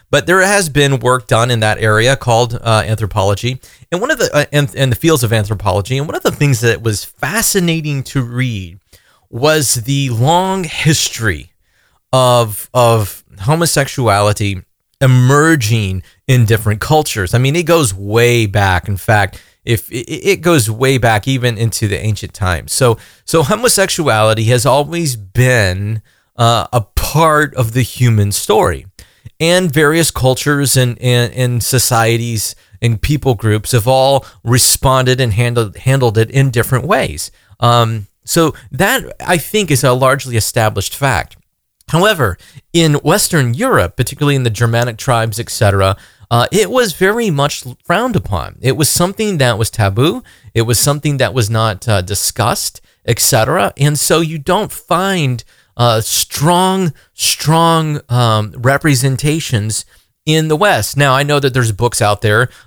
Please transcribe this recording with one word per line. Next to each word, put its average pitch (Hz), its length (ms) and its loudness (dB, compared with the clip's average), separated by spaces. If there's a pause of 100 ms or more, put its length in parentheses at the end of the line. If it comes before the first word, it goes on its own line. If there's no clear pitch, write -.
But 143 160 0
there 180 140 4
has 190 300 2
been 139 300 2
work 123 280 -2
done 120 240 2
in 117 80 0
that 107 200 0
area 110 360 2
called, 120 480 0
uh, 110 220 2
anthropology, 107 720 -2 (320)
and 175 80 -2
one 240 100 -4
of 311 100 0
the, 160 140 -2
uh, 147 200 2
and, 143 200 0
and 135 160 0
the 117 60 0
fields 156 260 2
of 113 120 0
anthropology. 104 640 -2
And 143 100 -4
one 262 80 -8
of 359 80 -8
the 220 80 2
things 139 300 0
that 117 200 0
was 110 220 -4
fascinating 160 1000 -2
to - 180 -4
read 117 580 -6 (540)
was 147 400 0
the 135 380 -2
long 180 520 0
history 113 880 -2 (600)
of, 123 600 2
of 117 520 2 (180)
homosexuality 104 1200 0 (400)
emerging 127 1040 2 (240)
in 123 180 4
different 107 340 0
cultures. 147 540 0
I 117 60 4
mean, 135 160 0
it 170 100 0
goes 151 300 2
way 113 500 2
back. 98 420 0
In 104 80 -4
fact, 101 460 0 (240)
if - 260 -4
it, - 160 -8
it 175 340 -2
goes 156 280 2
way 131 300 0
back 110 280 2
even 123 300 0
into 110 300 -2
the 98 100 -2
ancient 104 380 -6
times. 90 380 -4
So, 120 260 2 (260)
so 160 160 -2
homosexuality 127 1040 0
has 120 220 2
always 147 480 0
been, 107 880 0 (320)
uh, 117 360 2
a 120 100 0
part 151 760 0
of 113 180 -2
the 127 80 0
human 110 500 0
story, 190 540 0 (540)
and 175 340 2
various 156 380 2
cultures 131 640 0
and, 123 240 0
and, 120 320 0
and 123 300 -2
societies 117 920 0 (280)
and 117 180 0
people 135 320 0
groups 107 380 -2
have 113 160 0
all 131 380 2 (180)
responded 127 760 2
and 120 140 0
handled, 117 440 0
handled 127 420 2
it 113 100 2
in 135 220 2
different 117 340 0
ways. 180 460 -4 (280)
Um, 117 460 2 (200)
so 160 280 0 (180)
that, 196 320 -2 (160)
I - 180 -2
think, 190 320 -2
is 131 140 0
a 131 80 4
largely 131 460 0
established 107 580 -2
fact. 131 400 -2 (540)
However, 165 480 0 (340)
in 160 240 2
Western 147 580 0
Europe, 156 440 0
particularly 143 400 -2
in 131 60 -2
the 120 60 0
Germanic 117 480 -2
tribes, 113 420 -2
et 113 100 -8
cetera, 98 480 0 (340)
uh, 120 180 2
it 185 200 0
was 233 240 0
very 214 360 0
much 143 360 -2 (180)
frowned 220 320 -2
upon. 78 460 -6
It 127 160 0
was 151 120 0
something 196 500 -2
that 123 180 2
was 110 120 -2
taboo. 120 540 0 (300)
It 117 80 0
was 113 180 0
something 143 380 -2
that 127 160 -2
was 120 160 -4
not, 110 380 -2
uh, 101 140 0
discussed, 101 800 -4 (260)
et 113 140 -2
cetera. 139 560 0
And 147 240 0
so 170 220 2
you 160 180 -4
don't 185 320 -2
find, 165 720 -2 (320)
uh, 120 240 2
strong, 175 920 0 (200)
strong, 160 920 0
um, 110 500 0
representations 131 1300 -2 (400)
in 160 220 0
the 156 80 2
West. 160 400 0
Now, 139 180 2
I 135 100 2
know 143 180 0
that 135 120 0
there's 120 200 0
books - 280 -2
out 104 200 0
there, 113 260 2 (180)